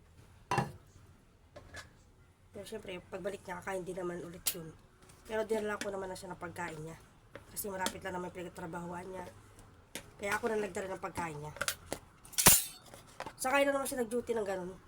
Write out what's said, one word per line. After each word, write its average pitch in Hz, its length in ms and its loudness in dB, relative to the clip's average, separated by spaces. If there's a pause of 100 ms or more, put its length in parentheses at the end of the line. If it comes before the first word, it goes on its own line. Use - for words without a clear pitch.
(2500)
Pero 202 100 -8
syempre, 202 320 -6 (160)
pagbalik 196 320 -4
niya, 180 160 -6
kakain 190 240 -2
din 175 160 -4
naman 175 240 -2
ulit 170 160 -10 (160)
yun. 160 160 -10 (560)
Pero 220 160 2
dinala 208 320 2
ko 202 160 -2
naman 190 160 -2
na 185 80 -4
siya 185 160 -8
ng 175 80 -10
pagkain 160 400 -6
niya. 160 160 -8 (560)
Kasi - 160 -4
malapit 185 320 -2
lang 185 160 -2
naman 180 160 -2
yung 185 80 -10
pinagtrabahuan 175 720 -6
niya. 185 140 -6 (920)
Kaya 202 220 0
ako 226 100 -4
na 214 140 4
nagdala 190 320 -2
ng 180 100 -8
pagkain 170 320 -4
niya. 151 160 -8 (1800)
Sa 262 160 2
kanya 277 220 8
naman 269 100 2
siya 262 160 0
nag-duty 233 320 0
ng 220 140 2
ganun 185 260 0 (160)